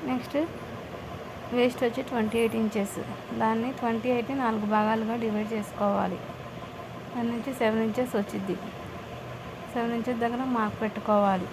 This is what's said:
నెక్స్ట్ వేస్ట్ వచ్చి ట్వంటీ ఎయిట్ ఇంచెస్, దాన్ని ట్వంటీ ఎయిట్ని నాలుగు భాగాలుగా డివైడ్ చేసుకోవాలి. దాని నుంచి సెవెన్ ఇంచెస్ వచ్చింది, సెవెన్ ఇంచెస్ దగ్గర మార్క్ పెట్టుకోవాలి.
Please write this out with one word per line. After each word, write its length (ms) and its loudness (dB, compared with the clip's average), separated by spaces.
నెక్స్ట్ 260 -2
వేస్ట్ 280 4
వచ్చి 240 2
ట్వంటీ 320 0
ఎయిట్ 200 4
ఇంచెస్, 360 0
దాన్ని 260 2
ట్వంటీ 360 0
ఎయిట్ని 260 0
నాలుగు 320 2
భాగాలుగా 500 4
డివైడ్ 320 0
చేసుకోవాలి. 640 0
దాని 220 0
నుంచి 160 -2
సెవెన్ 240 4
ఇంచెస్ 340 0
వచ్చింది, 380 -2
సెవెన్ 260 0
ఇంచెస్ 260 0
దగ్గర 180 0
మార్క్ 260 2
పెట్టుకోవాలి. 720 4